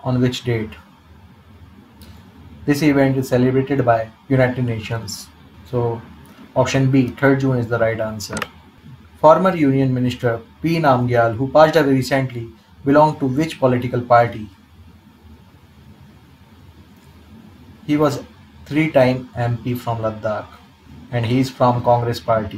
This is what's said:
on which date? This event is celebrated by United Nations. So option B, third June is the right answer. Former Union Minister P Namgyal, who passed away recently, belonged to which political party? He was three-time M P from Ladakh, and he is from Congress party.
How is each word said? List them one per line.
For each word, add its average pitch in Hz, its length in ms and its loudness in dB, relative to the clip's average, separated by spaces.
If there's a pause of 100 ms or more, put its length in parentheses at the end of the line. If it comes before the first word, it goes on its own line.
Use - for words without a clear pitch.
on 127 200 0
which 123 200 -2
date? 110 280 -4 (1900)
This 143 180 0
event 135 360 2
is 131 100 -4
celebrated 131 560 0
by 117 260 0 (200)
United 127 340 2
Nations. 113 640 -8 (420)
So 120 300 -4 (640)
option 135 280 0
B, 131 180 2
third 135 320 2
June 131 180 0
is 117 100 -4
the 117 100 -2
right 113 220 0
answer. 110 380 -8 (840)
Former 175 340 6
Union 135 380 2
Minister 123 480 -2 (220)
P 165 240 0
Namgyal, 120 500 2
who 135 160 -4
passed 156 240 6
away 139 160 2
recently, 127 560 -2 (380)
belonged 147 340 4
to 139 60 -2
which 147 340 -4
political 123 400 -2
party? 117 480 2 (3500)
He 147 120 0
was 147 240 0 (420)
three-time 135 720 0
M 120 260 -4
P 123 120 -4
from 117 240 -6
Ladakh, 107 480 -6 (680)
and 117 140 -2
he 127 140 0
is 127 100 -2
from 123 340 0
Congress 120 340 0
party. 110 400 -4